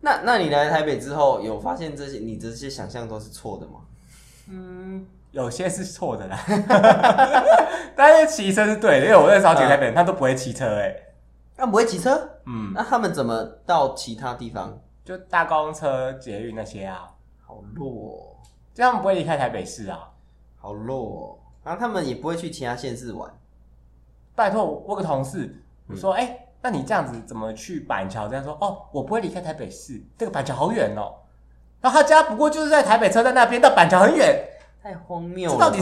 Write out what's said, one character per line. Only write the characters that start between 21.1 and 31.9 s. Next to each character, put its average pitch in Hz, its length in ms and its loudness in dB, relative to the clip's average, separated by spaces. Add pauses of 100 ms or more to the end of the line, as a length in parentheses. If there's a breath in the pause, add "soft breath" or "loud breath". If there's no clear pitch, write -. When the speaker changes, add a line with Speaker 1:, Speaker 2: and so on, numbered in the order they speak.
Speaker 1:
然 160 120 -8
后 196 40 -14
他 240 80 -4
们 185 200 -4
也 120 80 -6
不 147 120 -10
会 165 100 -6
去 170 120 -10
其 - 140 -12
他 120 120 -6
县 123 200 -10
市 120 160 -14
玩。 - 180 -14 (1040)
Speaker 2:
拜 208 160 0
托， 196 120 -2
我 156 280 -8
有 208 40 -4
个 202 80 -6
同 143 200 -2
事， 135 380 -10 (260)
我 101 80 -14
说， 190 180 -2
Speaker 1:
嗯。 - 80 0
Speaker 2:
“哎， 254 180 -6 (220)
那 254 80 -4
你 147 140 -4
这 214 100 -4
样 170 120 0
子 120 200 -12
怎 113 100 -16
么 110 180 -8
去 160 260 -12
板 95 280 -6
桥？” 104 220 -8
这 127 60 -10
样 135 80 -10
说 147 180 -12
，“哦， - 160 -4 (140)
我 143 100 -6
不 - 100 -8
会 226 80 -2
离 190 100 -6
开 180 120 -10
台 156 120 -10
北 123 140 -12
市， 110 320 -18 (160)
这 226 100 -6
个 196 60 -10
板 139 140 -6
桥 143 80 -8
好 147 180 -2
远 107 240 -2
哦。” 107 200 -10 (680)
然 247 100 2